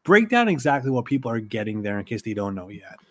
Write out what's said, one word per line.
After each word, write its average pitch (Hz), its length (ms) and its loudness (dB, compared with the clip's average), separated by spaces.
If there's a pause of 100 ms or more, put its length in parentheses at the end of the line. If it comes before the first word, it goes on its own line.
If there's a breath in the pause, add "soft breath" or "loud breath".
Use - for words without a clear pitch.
Break 214 260 6
down 240 200 4
exactly 139 420 0
what 123 140 0
people 131 260 -2
are 117 80 0
getting 107 440 -6
there 101 180 -4
in 95 40 -6
case 110 180 -8
they 107 120 -6
don't 101 220 -4
know 92 120 -12
yet. - 280 -20 (140 loud breath)